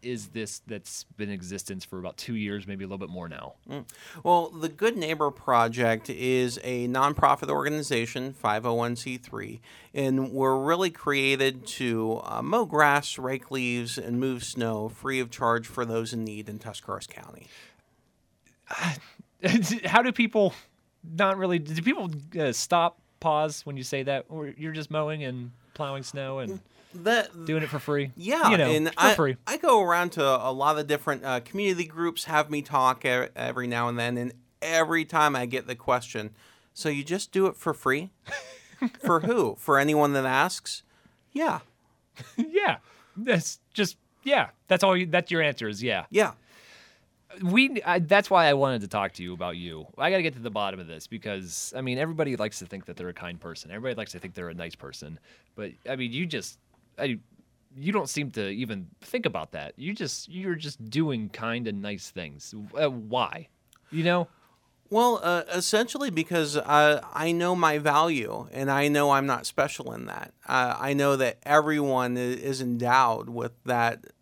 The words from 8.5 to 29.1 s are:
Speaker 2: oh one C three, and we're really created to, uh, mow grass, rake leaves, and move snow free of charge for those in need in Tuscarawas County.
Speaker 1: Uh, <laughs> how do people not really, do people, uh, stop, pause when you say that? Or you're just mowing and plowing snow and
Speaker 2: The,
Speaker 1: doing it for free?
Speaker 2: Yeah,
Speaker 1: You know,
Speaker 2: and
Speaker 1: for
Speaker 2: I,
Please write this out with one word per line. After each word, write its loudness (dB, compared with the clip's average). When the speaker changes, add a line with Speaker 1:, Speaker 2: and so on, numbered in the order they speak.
Speaker 2:
oh 0
one -2
C -8
three, -12
and 0
we're 2
really 2
created 0
to, 0
uh, -6
mow 2
grass, 4
rake -6
leaves, -2
and -2
move -2
snow -2
free -4
of -4
charge 0
for -4
those -2
in -4
need -8
in -12
Tuscarawas -10
County. -20
Speaker 1:
Uh, -2
<laughs> 2
how 6
do 0
people 2
not 2
really, 2
do -4
people, 0
uh, 2
stop, 2
pause 0
when -8
you -8
say -4
that? -2
Or -10
you're -10
just -8
mowing -2
and -8
plowing -6
snow -8
and -8
Speaker 2:
The, 0
Speaker 1:
doing 0
it -4
for -4
free? -2
Speaker 2:
Yeah, 2
Speaker 1:
You 8
know, 4
Speaker 2:
and 2
Speaker 1:
for -4
Speaker 2:
I, 8